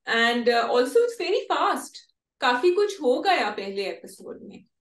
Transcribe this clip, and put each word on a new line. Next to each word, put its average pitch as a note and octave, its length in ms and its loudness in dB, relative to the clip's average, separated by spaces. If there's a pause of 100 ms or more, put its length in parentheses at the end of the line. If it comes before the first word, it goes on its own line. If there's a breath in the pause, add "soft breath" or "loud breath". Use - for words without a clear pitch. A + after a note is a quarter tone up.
And, A#3 380 2
uh, A#3 160 2
also C4 320 0
it's A#4 260 2
very F4+ 180 0 (120)
fast। D#4+ 400 -2 (500)
काफी C4 300 2
कुछ G4+ 300 0
हो B3+ 200 2
गया D4+ 280 2
पहले G3 400 -6
एपिसोड - 540 -14
में। - 220 -20 (160)